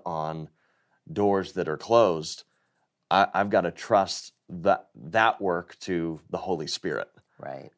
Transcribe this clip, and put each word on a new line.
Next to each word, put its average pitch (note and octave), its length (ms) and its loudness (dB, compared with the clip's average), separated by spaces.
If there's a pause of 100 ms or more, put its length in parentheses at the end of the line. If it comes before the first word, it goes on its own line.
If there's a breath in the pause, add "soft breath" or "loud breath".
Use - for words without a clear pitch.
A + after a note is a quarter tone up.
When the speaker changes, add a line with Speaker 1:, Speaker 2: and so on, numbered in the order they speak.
Speaker 1:
on D#2+ 440 -6 (640)
doors G2 420 0
that F2 140 -4
are D2+ 100 -2
closed. F#2 680 2 (680)
I, F#2+ 240 6
I've G2+ 160 0
gotta F#2 220 2
trust - 600 0 (160)
that, F2+ 480 0
that A2 460 0
work F2+ 400 -4
to E2 480 -4
the F2+ 80 -4
Holy E2 300 -4
Spirit." - 420 -6 (280)
Speaker 2:
Right. C2+ 400 -14